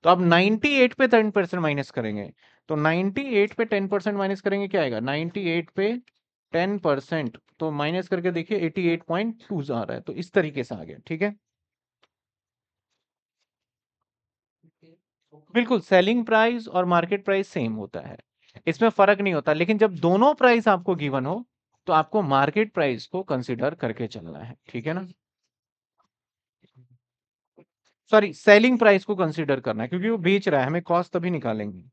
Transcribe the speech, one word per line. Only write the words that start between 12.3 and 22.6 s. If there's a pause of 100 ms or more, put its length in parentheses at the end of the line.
बिल्कुल
सेलिंग
प्राइस
और
मार्केट
प्राइस
सेम
होता
है, (500)
इसमें
फर्क
नहीं
होता,
लेकिन
जब
दोनों
प्राइस
आपको
गिवन
हो, (420)
तो
आपको
मार्केट